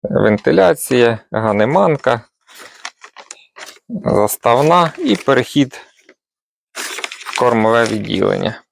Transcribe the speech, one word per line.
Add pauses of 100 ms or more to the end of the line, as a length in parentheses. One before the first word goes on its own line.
Вентиляція, (140)
ганеманка, (1800)
заставна
і
перехід (1500)
в
кормове
відділення.